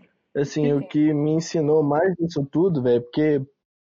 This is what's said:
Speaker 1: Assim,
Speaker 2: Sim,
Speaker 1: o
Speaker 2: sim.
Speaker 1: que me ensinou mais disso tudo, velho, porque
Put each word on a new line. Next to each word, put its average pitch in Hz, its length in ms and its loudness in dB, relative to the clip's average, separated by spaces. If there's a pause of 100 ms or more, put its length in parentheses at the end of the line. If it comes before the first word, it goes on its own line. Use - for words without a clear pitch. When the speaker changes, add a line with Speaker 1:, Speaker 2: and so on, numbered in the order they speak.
(320)
Speaker 1:
Assim, 147 340 -2
Speaker 2:
Sim, 143 80 2
Speaker 1:
o 143 40 2
Speaker 2:
sim. 139 80 -6
Speaker 1:
que 151 260 2
me 151 200 0
ensinou 160 500 0
mais 156 320 0
disso 165 380 -4
tudo, 156 320 0
velho, 120 180 2
porque 147 420 0 (400)